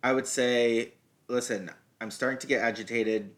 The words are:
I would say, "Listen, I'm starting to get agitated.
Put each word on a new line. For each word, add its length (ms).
I 100
would 140
say, 680
"Listen, 420
I'm 100
starting 300
to 60
get 160
agitated. 760